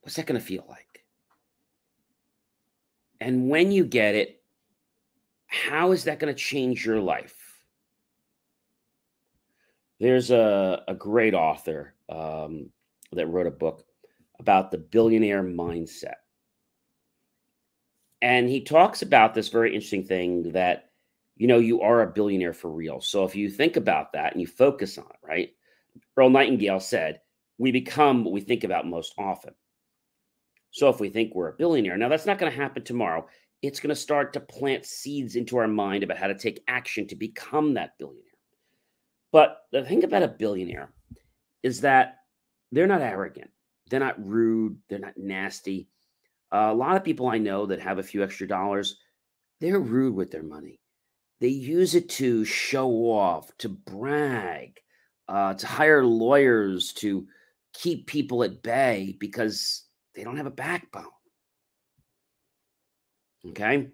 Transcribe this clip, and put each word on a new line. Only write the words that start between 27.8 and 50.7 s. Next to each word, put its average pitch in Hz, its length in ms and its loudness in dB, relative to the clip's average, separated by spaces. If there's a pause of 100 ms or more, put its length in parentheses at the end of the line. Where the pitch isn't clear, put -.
what 90 100 -2
we 101 80 -2
think 113 220 -2
about 87 240 -2
most 85 300 -8
often." 98 360 -8 (1160)
So 143 180 4
if 127 100 0
we 101 100 -4
think 110 260 -2
we're 87 140 -4
a - 40 -16
billionaire, 127 440 0
now 117 120 0
that's 156 160 0
not 202 120 0
gonna 170 140 -2
happen 135 320 -8
tomorrow. 92 440 -4 (340)
It's 139 180 -8
gonna 147 160 -4
start 147 380 -2
to 143 60 -6
plant - 460 -6
seeds 135 500 -10
into 120 220 -2
our 113 100 2
mind 101 360 -2
about 90 140 -6
how 98 100 -4
to 98 100 -4
take - 300 -6
action 123 400 -6
to - 80 -16
become 143 580 -4
that 90 240 -6
billionaire. 69 260 -18 (1080)
But - 400 6
the 135 120 -2
thing 185 200 2
about 208 200 2
a 131 60 0
billionaire 90 640 -6 (720)
is 131 180 -4
that 131 380 4 (520)
they're 160 160 4
not 190 140 2
arrogant. 95 500 -8 (380)
They're 131 100 0
not 127 260 -4
rude. 113 600 0
They're 101 120 -8
not 98 180 -16
nasty. 95 720 -8 (640)
Uh, 107 180 2
a - 20 -2
lot 135 220 0
of 190 80 0
people 139 240 -2
I 110 100 0
know 104 280 -2
that 92 160 -4
have 92 180 -4
a 95 40 -6
few 98 200 -4
extra 98 240 -8
dollars, 98 520 -4 (600)
they're 185 200 0
rude 127 360 0
with 92 160 -6
their 78 120 -12
money. 78 360 -18 (600)